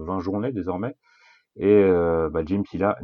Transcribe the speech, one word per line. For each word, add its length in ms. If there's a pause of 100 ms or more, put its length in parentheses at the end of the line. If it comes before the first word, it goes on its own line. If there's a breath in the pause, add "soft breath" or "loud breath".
vingt 160
journées 320
désormais. 440 (600 soft breath)
Et, 180
euh, 560
bah, 160
Jim 240
Silla, 340